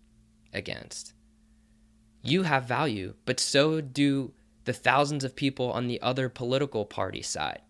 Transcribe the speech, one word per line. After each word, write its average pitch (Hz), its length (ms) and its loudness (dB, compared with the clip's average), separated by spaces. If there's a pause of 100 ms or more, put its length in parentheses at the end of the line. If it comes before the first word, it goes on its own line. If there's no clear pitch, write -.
(540)
against. - 580 -10 (1080)
You 170 220 2
have 135 200 2
value, 120 500 -2 (120)
but 127 120 0
so 156 440 4
do 139 500 2 (320)
the 127 80 -2
thousands 139 520 2
of 127 120 -6
people 131 360 0
on 120 160 0
the 120 120 -4
other 131 300 0
political 127 560 -2
party 98 360 -6
side. 71 480 -6